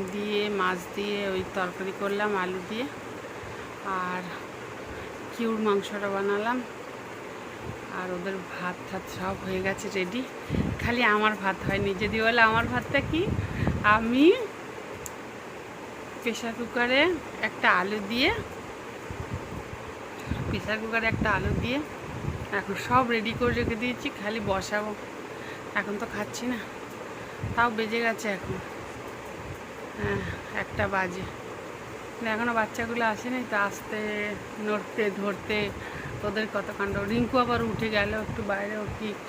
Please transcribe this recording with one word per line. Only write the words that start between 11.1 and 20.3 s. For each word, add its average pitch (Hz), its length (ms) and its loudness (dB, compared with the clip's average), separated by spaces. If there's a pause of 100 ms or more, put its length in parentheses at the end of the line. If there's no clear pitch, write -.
আমার 214 260 6
ভাত 190 160 2 (100)
হয়নি। 196 240 2 (120)
যদি 214 220 2
বলে 233 240 8
আমার 226 220 6
ভাতটা 262 280 2 (120)
কি, 311 100 4 (760)
আমি 233 300 6 (2000)
প্রেশার 226 360 -2
কুকারে 240 440 4 (460)
একটা - 200 2 (140)
আলু 208 180 0 (100)
দিয়ে, 254 200 4 (2250)